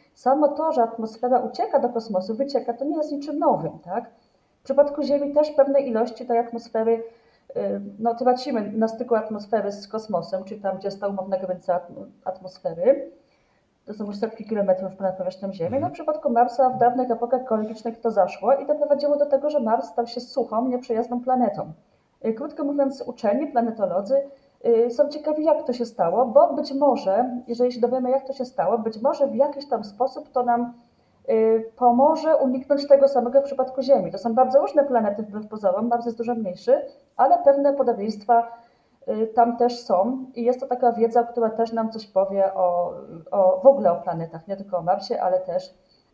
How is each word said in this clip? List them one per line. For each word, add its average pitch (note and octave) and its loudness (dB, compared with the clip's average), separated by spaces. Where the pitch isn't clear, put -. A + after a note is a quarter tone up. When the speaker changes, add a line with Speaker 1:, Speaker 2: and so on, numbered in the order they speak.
Speaker 1:
Samo C#4 2
to, D#4 -2
że A#3+ 2
atmosfera A#3 -2
ucieka C#4+ -2
do A#3+ 0
kosmosu, A3 -4
wycieka, C#4 -4
to C4+ -8
nie D4+ -4
jest D4+ -4
niczym C#4+ -8
nowym, F#3+ 0
tak? G3+ -8
W - -20
przypadku C#4+ 2
Ziemi C#4+ -2
też D4+ 2
pewne C#4 2
ilości A#3+ -4
tej A#3 0
atmosfery, A3+ -4
y, G3+ -4
no, A#3 -2
tracimy A#3+ -2
na A3 0
styku A#3 -4
atmosfery G#3 -2
z - -14
kosmosem, G3 -6
czyli G#3+ -14
tam, F#3+ -4
gdzie G3 -6
jest G3 -12
ta G3+ -4
umowna F#3+ -6
granica F3+ -4
atm-, - -18
atmosfery. F#3 -2
To G#3 -14
są G#3 -10
już G3+ -10
setki A3 -6
kilometrów G3 -2
ponad F#3+ -4
powierzchnią F#3+ -8
Ziemi. E3 -6
Speaker 2:
Mhm. C4 -2
Speaker 1:
No, F4 -2
w F4 -10
przypadku D4+ -4
Marsa B3 2
w B3+ -6
dawnych B3 2
epokach A#3+ -2
geologicznych A3 -6
to A#3 -2
zaszło G3+ 2
i C#4 -4
doprowadziło C#4+ 0
do C#4+ 2
tego, C#4+ 0
że D4 0
Mars A3+ -2
stał A#3 -4
się A#3+ -10
suchą, A#3 -4
nieprzyjazną B3 -4
planetą. A#3 -2
Y, A3 -2
krótko D4 -8
mówiąc, C#4 -2
uczeni, B3 -2
planetolodzy, A3 -2
y, A#3 4
są C#4+ 2
ciekawi, D4+ -4
jak D#4 2
to B3 -2
się A#3 -4
stało, G3+ 0
bo C#4 6
być C#4 -4
może, B3 2
jeżeli A#3+ 0
się A#3+ -8
dowiemy, B3 0
jak C4 0
to C4+ -8
się C4 -6
stało, G3+ -2
być A3 -6
może C#4+ 2
w G#3+ -2
jakiś C#4+ 0
tam A3 -2
sposób C4+ -6
to B3 0
nam, A#3+ 0
y, A3 2
pomoże C#4+ 4
uniknąć C4+ 0
tego C#4 8
samego C4 2
w C#4 0
przypadku C4+ -4
Ziemi. A#3 2
To G3 -8
są A3+ -2
bardzo B3+ 6
różne D#4+ 2
planety A3 0
wbrew G#3+ -10
pozorom, G#3+ 0
Mars A#3+ 0
jest A#3 -6
dużo A#3 -2
mniejszy, A3 0
ale D4+ 6
pewne C#4 4
podobieństwa, A#3 0
y, A3 -2
tam A#3+ 2
też A#3+ 0
są A3+ 0
i A#3+ -6
jest B3 0
to - -8
taka B3 2
wiedza, A3+ 2
która A3+ -2
też A3+ -2
nam A3 -2
coś A3 -12
powie G3 0
o, F3 0
o, F#3+ 4
w B3 8
ogóle B3+ 6
o E3+ 0
planetach, E3 -8
nie G3 -6
tylko F#3 -6
o E3 -6
Marsie, G3 -2
ale F#3 0
też F#3 -8